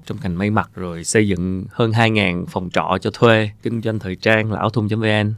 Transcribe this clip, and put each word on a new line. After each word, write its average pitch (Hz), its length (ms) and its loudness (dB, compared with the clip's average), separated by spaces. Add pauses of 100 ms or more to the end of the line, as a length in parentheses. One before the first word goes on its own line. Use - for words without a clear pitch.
trong 107 180 -10
ngành 87 140 -4
may 101 120 0
mặc, 107 260 0
rồi 85 280 -8
xây 107 240 2
dựng 92 440 -2
hơn 113 200 0
hai 117 180 4
ngàn 92 360 0
phòng 92 280 -6
trọ 87 280 0
cho 107 120 -2
thuê, 110 360 4 (140)
kinh 117 180 -4
doanh 110 180 -2
thời 92 160 -6
trang 110 360 2
là 95 80 -4
áo 104 100 0
thun 107 200 0
chấm 107 120 -2
V 110 40 0
N, 107 320 2